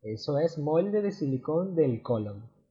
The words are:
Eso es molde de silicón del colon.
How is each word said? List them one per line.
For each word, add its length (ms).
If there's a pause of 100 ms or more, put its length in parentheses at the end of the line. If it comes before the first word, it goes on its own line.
Eso 360
es 200
molde 440
de 80
silicón 640
del 280
colon. 460 (220)